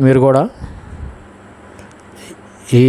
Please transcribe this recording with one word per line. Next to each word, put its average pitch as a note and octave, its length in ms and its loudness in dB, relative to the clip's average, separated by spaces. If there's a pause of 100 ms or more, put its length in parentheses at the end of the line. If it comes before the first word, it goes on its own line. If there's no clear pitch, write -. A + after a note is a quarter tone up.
మీరు C3 140 2
కూడా. C3+ 220 2 (2250)
ఈ - 100 4